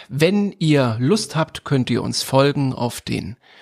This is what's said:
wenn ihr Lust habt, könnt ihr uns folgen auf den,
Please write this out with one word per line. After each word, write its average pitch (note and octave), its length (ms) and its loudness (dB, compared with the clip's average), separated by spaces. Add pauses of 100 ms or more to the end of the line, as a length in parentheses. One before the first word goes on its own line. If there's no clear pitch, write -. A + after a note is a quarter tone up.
wenn F#3+ 500 2
ihr C#3 420 2
Lust E3+ 360 0
habt, - 280 -4
könnt C3 280 0
ihr A2 100 0
uns - 220 -4
folgen C#3 500 2
auf - 260 -4
den, - 380 -6 (240)